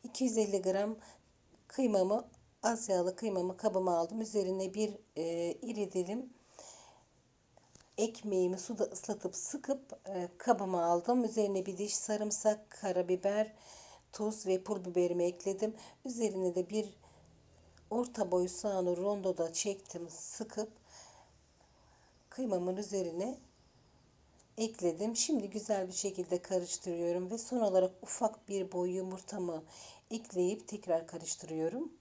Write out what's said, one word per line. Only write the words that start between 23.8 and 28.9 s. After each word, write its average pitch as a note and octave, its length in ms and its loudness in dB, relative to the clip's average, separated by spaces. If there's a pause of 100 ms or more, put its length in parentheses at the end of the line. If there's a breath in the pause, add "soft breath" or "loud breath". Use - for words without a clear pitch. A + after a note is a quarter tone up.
ekledim. G#3+ 580 0
Şimdi G#3+ 340 0
güzel G3+ 380 0
bir F#3 40 -10
şekilde F3+ 500 -2
karıştırıyorum F3 880 0
ve A3+ 80 -4
son A#3+ 220 -2
olarak F#3 300 6 (120)
ufak - 460 -2
bir F#3+ 240 -2
boy F3+ 180 0